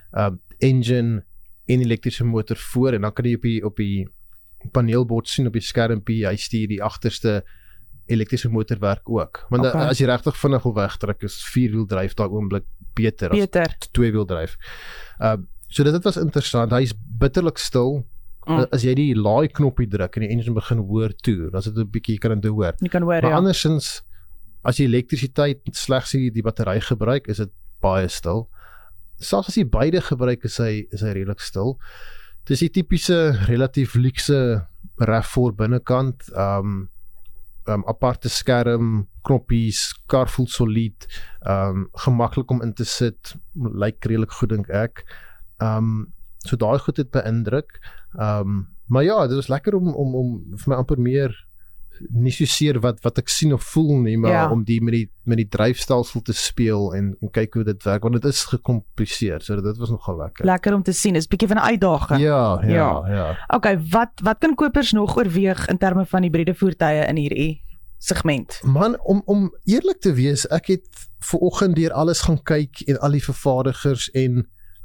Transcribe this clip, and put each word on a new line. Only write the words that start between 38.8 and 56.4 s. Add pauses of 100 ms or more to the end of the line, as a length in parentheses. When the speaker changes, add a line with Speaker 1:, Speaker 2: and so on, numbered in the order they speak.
Speaker 1:
knoppies, (140)
kar
voel
solied, (380)
ehm,
gemaklik
om
in
te
sit, (200)
lyk
redelik
goed,
dink
ek. (560)
Ehm, (400)
so
daai
goed
het
beïndruk. (400)
Ehm, (240)
maar
ja,
dit
was
lekker
om,
om,
om (140)
vir
my
amper
meer, (800)
nie
so
seer
wat,
wat
ek
sien
of
voel
nie,
maar
Speaker 2:
Ja.
Speaker 1:
om
die
met
die, (160)
met
die
dryfstelsel
te
speel